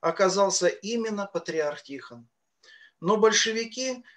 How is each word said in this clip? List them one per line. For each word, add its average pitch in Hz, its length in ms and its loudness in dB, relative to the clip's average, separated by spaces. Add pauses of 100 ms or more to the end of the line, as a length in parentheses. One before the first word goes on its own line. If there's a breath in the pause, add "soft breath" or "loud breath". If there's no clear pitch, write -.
оказался 185 640 2
именно 214 600 -4
патриарх 156 560 -4
Тихон. 120 440 -16 (720 loud breath)
Но 190 160 2
большевики 226 840 0 (140 loud breath)